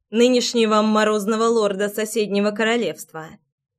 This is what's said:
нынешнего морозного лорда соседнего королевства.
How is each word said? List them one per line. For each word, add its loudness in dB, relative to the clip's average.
нынешнего 2
морозного 0
лорда 0
соседнего -2
королевства. -4